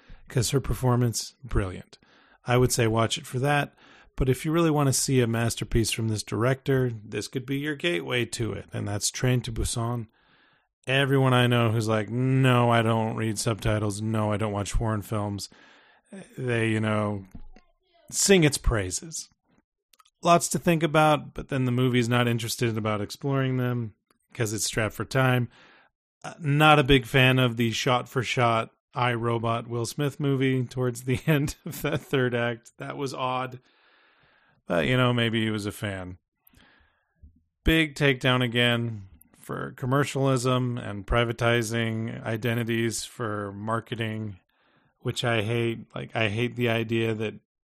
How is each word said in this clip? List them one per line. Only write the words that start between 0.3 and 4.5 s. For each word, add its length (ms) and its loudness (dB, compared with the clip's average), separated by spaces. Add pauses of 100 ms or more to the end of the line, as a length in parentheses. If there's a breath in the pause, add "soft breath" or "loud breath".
her 100 2
performance, 760 0 (100)
brilliant. 540 -4 (480 soft breath)
I 100 2
would 160 4
say 140 2
watch 320 0
it 80 -14
for 140 -8
that. 340 0 (420 soft breath)
But 120 0
if 160 0
you 80 -2